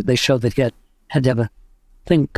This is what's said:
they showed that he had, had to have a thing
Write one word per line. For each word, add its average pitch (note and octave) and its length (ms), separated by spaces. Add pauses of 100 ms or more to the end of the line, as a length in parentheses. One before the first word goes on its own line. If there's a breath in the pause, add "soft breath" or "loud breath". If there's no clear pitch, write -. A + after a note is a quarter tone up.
they B2+ 120
showed C3 260
that A#2+ 120
he C#3 80
had, A#2+ 100 (360)
had C#3 160
to B2+ 60
have A#2 80
a A2+ 120 (560)
thing D#3 300